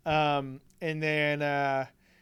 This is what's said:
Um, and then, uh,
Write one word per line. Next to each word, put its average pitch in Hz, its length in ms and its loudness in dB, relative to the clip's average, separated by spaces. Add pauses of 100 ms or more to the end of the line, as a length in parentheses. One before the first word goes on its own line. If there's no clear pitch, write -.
Um, 143 540 0 (200)
and 156 220 -4
then, 151 400 0
uh, 139 420 0 (360)